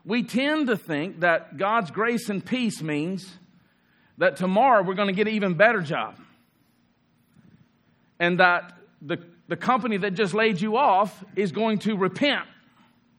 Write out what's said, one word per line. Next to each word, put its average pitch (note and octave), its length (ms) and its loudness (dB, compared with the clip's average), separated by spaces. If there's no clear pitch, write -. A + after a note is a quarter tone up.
we A3 180 -2
tend C#4+ 440 0
to A3 100 0
think E3 420 -6
that E3 380 0
God's G3 340 0
grace A3+ 380 -2
and G3 140 -4
peace A#3+ 380 -4
means D#3+ 560 -6
that F3 200 2
tomorrow G#3 440 4
we're F#3 140 -2
gonna G3 160 0
get G3+ 160 0
an A3 60 -2
even G3+ 200 0
better G#3 280 4
job, C3 360 -6
and F3 220 0
that F3 400 2
the, D3+ 160 -6
the E3+ 80 -4
company A3+ 400 0
that G3+ 140 -2
just F3+ 220 -2
laid G#3+ 280 2
you G#3+ 160 0
off G#3 460 2
is F#3 160 0
going G#3+ 280 0
to G#3+ 160 -2
repent F#3+ 520 0